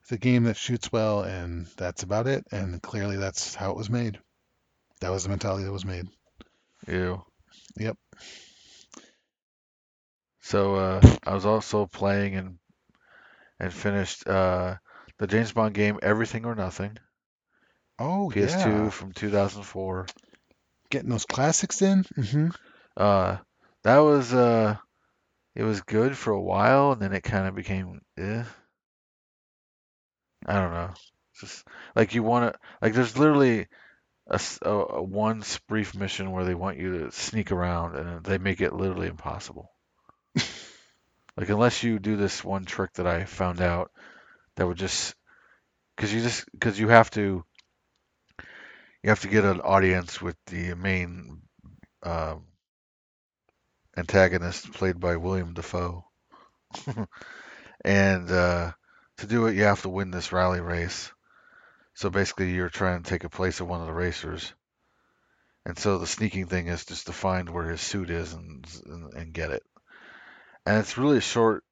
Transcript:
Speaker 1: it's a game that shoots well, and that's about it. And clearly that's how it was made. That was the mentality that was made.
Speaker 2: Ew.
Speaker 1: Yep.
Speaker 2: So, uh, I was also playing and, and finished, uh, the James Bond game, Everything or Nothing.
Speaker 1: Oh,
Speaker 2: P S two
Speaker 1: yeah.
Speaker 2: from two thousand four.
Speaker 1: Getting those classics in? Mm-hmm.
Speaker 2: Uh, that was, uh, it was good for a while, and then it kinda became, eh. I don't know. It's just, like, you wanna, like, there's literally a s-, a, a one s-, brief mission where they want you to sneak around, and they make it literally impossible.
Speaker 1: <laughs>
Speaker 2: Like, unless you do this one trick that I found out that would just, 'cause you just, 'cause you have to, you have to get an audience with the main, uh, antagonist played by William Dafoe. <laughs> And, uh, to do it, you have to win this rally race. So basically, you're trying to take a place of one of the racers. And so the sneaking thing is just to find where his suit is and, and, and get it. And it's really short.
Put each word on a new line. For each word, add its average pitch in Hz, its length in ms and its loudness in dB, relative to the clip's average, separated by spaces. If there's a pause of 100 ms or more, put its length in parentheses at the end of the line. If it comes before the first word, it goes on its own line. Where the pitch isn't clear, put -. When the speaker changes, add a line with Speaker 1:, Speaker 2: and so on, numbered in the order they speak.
Speaker 1:
it's - 100 -12
a 120 60 -4
game 123 260 4
that 110 140 2
shoots - 340 -4
well, 107 320 2
and 87 440 -6 (100)
that's 90 260 -6
about 104 240 0
it. 135 240 -2
And 92 300 -6
clearly 101 360 -4
that's 98 380 -6
how 98 160 -4
it - 60 -6
was 101 120 -8
made. 117 300 -2 (800)
That 90 120 -4
was 95 120 -2
the 95 60 -4
mentality 98 340 -2
that 95 80 -6
was 95 140 -8
made. 90 220 -6 (800)
Speaker 2:
Ew. 90 360 -2 (540)
Speaker 1:
Yep. 110 200 -4 (2500)
Speaker 2:
So, 98 340 2
uh, 95 400 8 (100)
I 95 80 -2
was 98 120 -2
also 104 420 2
playing - 480 0
and, 185 240 -8 (1000)
and 90 140 -6
finished, 98 540 -4
uh, 92 480 2 (420)
the 107 80 -2
James 107 280 2
Bond 110 200 2
game, 104 300 2
Everything 110 420 0
or 117 80 -4
Nothing. 104 440 -6 (1000)
Speaker 1:
Oh, 175 340 -2
Speaker 2:
P 101 120 2
S 165 200 2
two 175 60 2
Speaker 1:
yeah. 107 200 2
Speaker 2:
from 95 240 -12
two 104 180 -4
thousand 101 320 0
four. 92 420 -6 (840)
Speaker 1:
Getting 127 180 -4
those 117 160 -2
classics - 560 -2
in? 196 220 4
Mm-hmm. 143 460 -2 (460)
Speaker 2:
Uh, 98 420 2 (460)
that 120 160 8
was, 143 340 6
uh, 117 420 6 (800)
it 113 80 -2
was 107 180 0
good 117 340 2
for 117 180 -4
a 98 80 0
while, 110 500 4
and 117 100 -2
then 98 120 -2
it 95 100 -4
kinda 95 280 0
became, 95 500 -6 (160)
eh. 107 260 -4 (2000)
I - 80 -2
don't 92 200 0
know. 85 180 -6 (400)
It's - 100 -20
just, - 260 -18 (280)
like, 110 180 4
you 117 80 0
wanna, 120 320 2 (300)
like, 107 100 2
there's 117 240 2
literally 139 440 6 (680)
a - 60 0
s-, - 260 -6
a, - 80 -2
a 95 320 0
one 107 380 -2
s-, - 180 -8 (100)
brief 107 280 -2
mission 95 360 -6
where 92 140 -2
they 92 100 0
want 90 220 -4
you 90 280 -4
to 60 60 -10
sneak - 400 -4
around, 87 440 -2
and 85 280 -8
they 95 140 -2
make 92 240 -2
it 92 120 0
literally 92 340 -2
impossible. - 640 -10 (640)
Speaker 1:
<laughs> - 60 2 (960)
Speaker 2:
Like, 92 120 -4
unless 113 340 4
you 113 160 0
do 104 160 0
this 101 300 -2
one 95 180 -4
trick 92 300 -6
that 90 120 -4
I 87 200 0
found 90 340 -2
out 90 320 0 (640)
that 92 100 0
would 90 120 -2
just, - 380 -4 (840)
'cause 104 160 -2
you 113 80 2
just, 117 240 -2 (160)
'cause 104 180 0
you 107 80 2
have 113 240 10
to, 98 320 -2 (1600)
you 98 60 2
have 107 100 4
to - 80 -8
get 104 160 4
an 95 160 4
audience 92 600 2
with 87 240 -8
the 87 300 -6
main, 90 640 -6 (640)
uh, 80 320 -4 (1600)
antagonist 90 760 2
played 92 260 -2
by 87 200 0
William 90 360 -2
Dafoe. 87 520 -6 (840)
<laughs> 127 80 -6 (880)
And, 95 480 4
uh, 87 400 2 (460)
to 104 100 -12
do 113 200 2
it, 110 80 2
you 101 80 4
have 101 180 4
to 98 80 -6
win 92 220 -4
this 90 200 -6
rally 90 300 2
race. 85 500 -6 (840)
So - 140 -4
basically, 92 440 0
you're 90 160 -2
trying 90 340 -2
to - 60 -12
take 87 160 -4
a 85 40 -10
place 92 300 -2
of 87 80 -6
one 87 140 -6
of 82 60 -8
the 82 60 -8
racers. 82 600 -6 (1120)
And 87 120 -8
so 98 200 2
the 85 100 -4
sneaking 95 400 -2
thing 87 200 -2
is 85 180 -4
just - 220 -12
to 85 60 -10
find 92 360 -2
where 85 200 -6
his 82 120 -6
suit 92 280 -4
is 85 220 -4
and, 80 340 -16 (200)
and, 78 280 -16
and 80 200 -14
get 80 180 -6
it. 60 120 -6 (1040)
And 104 120 4
it's - 180 -4
really 135 240 4
short. 113 500 2